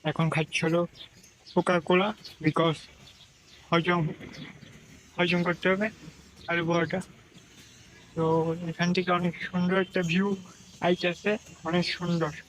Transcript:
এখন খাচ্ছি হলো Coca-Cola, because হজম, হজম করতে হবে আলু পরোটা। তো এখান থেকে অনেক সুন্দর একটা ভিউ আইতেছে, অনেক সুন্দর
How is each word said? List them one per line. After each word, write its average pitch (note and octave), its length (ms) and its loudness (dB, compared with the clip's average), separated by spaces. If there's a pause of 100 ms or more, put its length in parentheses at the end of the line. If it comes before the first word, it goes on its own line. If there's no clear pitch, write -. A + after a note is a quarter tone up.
এখন D#3+ 220 0 (100)
খাচ্ছি D#3 300 -2
হলো E3 160 2 (720)
Coca-Cola, F3+ 560 2 (360)
because D#3+ 340 2 (920)
হজম, E3+ 300 2 (1160)
হজম F3 300 2
করতে F3 240 -2
হবে G3+ 160 0 (640)
আলু E3+ 180 0
পরোটা। E3+ 300 0 (1160)
তো E3 80 0 (480)
এখান F3 240 -2
থেকে F3+ 140 0 (100)
অনেক F3 140 0 (160)
সুন্দর F3+ 360 2
একটা F#3 160 -2 (100)
ভিউ G3 160 2 (580)
আইতেছে, F3+ 460 0 (360)
অনেক E3+ 180 2 (120)
সুন্দর E3+ 340 0 (160)